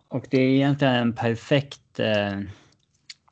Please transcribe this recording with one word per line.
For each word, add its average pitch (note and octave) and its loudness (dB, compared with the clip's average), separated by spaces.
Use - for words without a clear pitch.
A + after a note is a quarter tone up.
och - -8
det C3+ 0
är C3 4
egentligen C#3 2
en A#2+ 0
perfekt, A#2+ -2
eh, G2+ 0